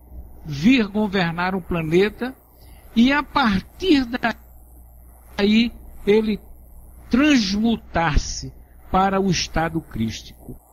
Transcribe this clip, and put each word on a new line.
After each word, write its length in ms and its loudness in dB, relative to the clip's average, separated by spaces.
vir 440 2
governar 680 -2
o 80 -6
planeta 720 -2
e, 160 4
a 100 0
partir 840 0
daí, 360 2
ele 340 2
transmutar-se 1400 0
para 300 2
o 100 0
estado 500 -2
crístico. 800 -10